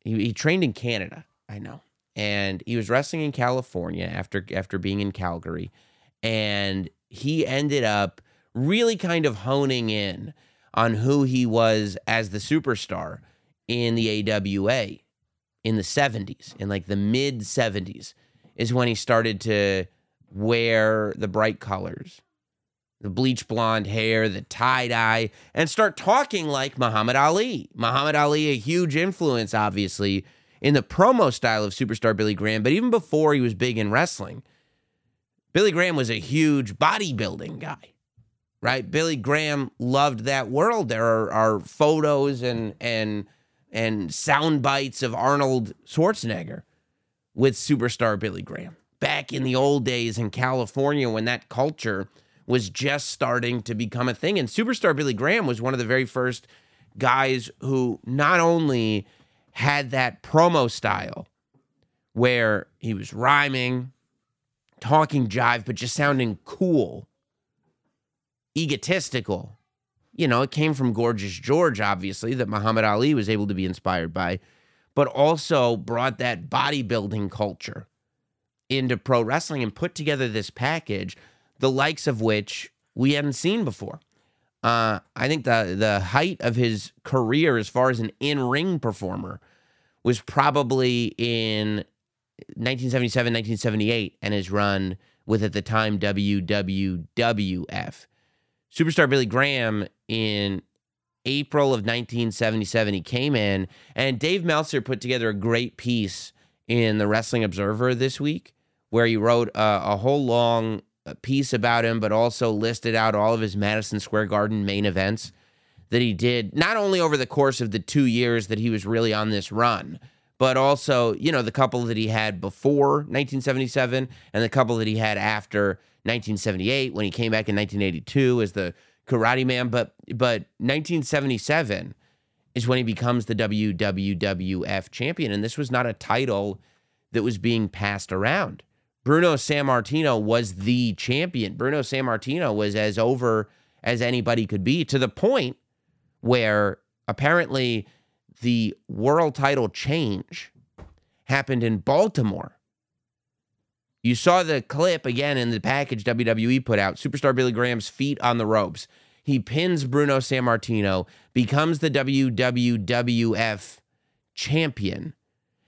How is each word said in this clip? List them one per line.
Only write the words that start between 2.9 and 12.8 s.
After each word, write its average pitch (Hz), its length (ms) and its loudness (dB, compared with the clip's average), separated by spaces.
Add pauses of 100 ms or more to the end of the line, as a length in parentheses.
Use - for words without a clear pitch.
in 147 100 -2
California 90 760 -4
after, 95 480 -6
after 95 240 -6
being 98 220 -2
in 101 120 -2
Calgary. 85 580 -8 (520)
And 101 640 -2 (220)
he 156 360 -2
ended 139 380 0
up 104 380 0 (320)
really 214 420 2
kind 170 300 0
of 113 120 -2
honing 127 520 0
in 104 420 -4 (400)
on 113 220 2
who 135 300 2
he 127 200 2
was 110 600 2
as 110 240 0
the 101 80 -8
superstar 104 800 -4 (500)